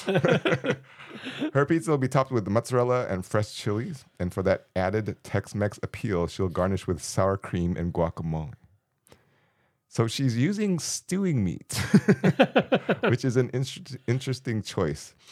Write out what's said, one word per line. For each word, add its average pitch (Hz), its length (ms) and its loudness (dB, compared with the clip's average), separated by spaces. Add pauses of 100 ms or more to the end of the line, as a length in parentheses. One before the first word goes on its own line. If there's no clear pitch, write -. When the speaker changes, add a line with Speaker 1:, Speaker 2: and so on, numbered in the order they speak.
Speaker 1:
<laughs> - 0 -
Speaker 2:
<laughs> - 1500 -2
Her 143 140 4
pizza 165 240 0
will 147 80 4
be 127 100 0
topped 131 220 2
with 113 180 0
mozzarella 123 600 2
and 92 180 -4
fresh - 280 -2
chilies. 117 500 -4 (140)
And 90 140 -2
for 98 120 -4
that 92 220 2 (100)
added 101 460 -2
Tex-Mex 104 600 -2
appeal, 90 440 -2
she'll 92 220 -2
garnish 92 380 0
with 87 160 -2
sour 98 340 0
cream 87 400 -2
and 85 160 -4
guacamole. 80 600 -2 (1400)
So - 160 2
she's 120 300 0
using 190 420 2
stewing 175 640 -2
meat, - 300 -4
<laughs> - 1400 4
which 123 160 2
is 123 140 2
an 120 160 4
inter-, 131 420 -6 (100)
interesting 123 560 -2
choice. - 520 -4 (180)